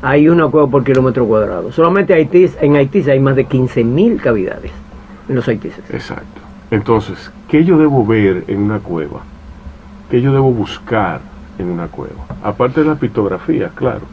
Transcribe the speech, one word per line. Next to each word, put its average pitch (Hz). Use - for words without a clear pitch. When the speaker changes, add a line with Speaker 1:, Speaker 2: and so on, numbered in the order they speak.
Speaker 1:
Hay 147
una 165
cueva 147
por 131
kilómetro 127
cuadrado. 101
Solamente 180
Haití, 170
en 147
Haití 143
hay 135
más 135
de 131
quince 127
mil 170
cavidades 110
en 131
los 123
Haitíes. 101
Speaker 2:
Exacto. -
Entonces, 107
¿qué 151
yo 170
debo 143
ver 101
en 101
una 107
cueva? 78
¿Qué 123
yo 135
debo 135
buscar 98
en 90
una 85
cueva? -
Aparte 123
de 151
las 151
pictografías, 104
claro. 117